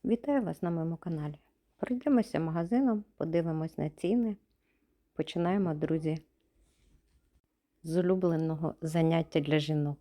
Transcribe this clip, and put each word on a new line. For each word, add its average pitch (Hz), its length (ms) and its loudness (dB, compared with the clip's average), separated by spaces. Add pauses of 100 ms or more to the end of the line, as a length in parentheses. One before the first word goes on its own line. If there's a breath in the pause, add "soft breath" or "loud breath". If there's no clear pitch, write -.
Вітаю 233 380 0
вас 165 180 -4
на 175 100 0
моєму 165 260 -2
каналі. 151 380 -6 (420)
Пройдемося 247 640 0
магазином, 208 640 0 (140)
подивимось 165 600 -2
на 151 120 -2
ціни. 220 460 0 (800)
Починаємо, 175 600 0
друзі, 156 440 -2 (1700)
з 165 140 -2
улюбленого 165 840 0
заняття 160 580 2
для 147 200 2
жінок. 147 420 0